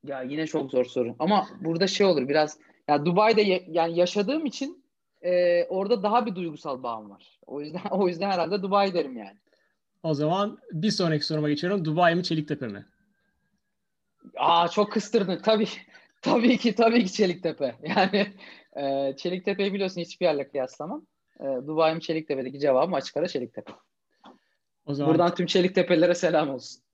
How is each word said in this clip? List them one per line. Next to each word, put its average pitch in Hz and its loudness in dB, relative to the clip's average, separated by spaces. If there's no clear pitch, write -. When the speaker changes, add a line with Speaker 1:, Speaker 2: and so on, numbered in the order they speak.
Speaker 1:
Ya 135 -8
yine 147 -6
çok 143 -4
zor 127 2
soru. 123 -4
Ama 185 2
burada 165 0
şey 196 2
olur 143 2
biraz, 151 0
ya 147 2
Dubai'de 214 4
ya-, 185 2
yani 165 0
yaşadığım 208 0
için, 269 -10
e, 175 2
orada 196 -2
daha 214 2
bir 214 -6
duygusal 151 -8
bağım 110 -8
var. - -20
O 143 -10
yüzden, 160 -10
<laughs> 208 -8
o 190 2
yüzden 180 -2
herhalde 180 -2
Dubai 196 2
derim 143 -2
yani. 113 -14
Speaker 2:
O 160 0
zaman 175 -2
bir 175 0
sonraki 160 0
soruma 151 -2
geçiyorum. 175 -2
Dubai 165 4
mi, 175 0
Çeliktepe 151 -4
mi? 101 -12
Speaker 1:
Aa, 170 4
çok 202 0
kıstırdın. 196 0
Tabii, 220 4
<laughs> - -20
tabii 240 4
ki, 233 2
tabii 233 4
ki 185 -4
Çeliktepe. 165 -2
<laughs> 170 -4
Yani, 196 2
e, 139 -2
Çeliktepe'yi 185 -4
biliyorsun 190 -4
hiçbir 170 -4
yerle 143 0
kıyaslamam. 151 -8
E, - -12
Dubai 151 0
mi, 165 -6
Çeliktepe'deki 143 -6
cevabım 143 2
açık - -6
ara 165 -2
Çeliktepe. 120 -8
Speaker 2:
O 143 -4
zaman 147 2
Speaker 1:
Buradan 175 4
tüm 180 -2
Çeliktepe'lere 175 4
selam 165 2
olsun. - -12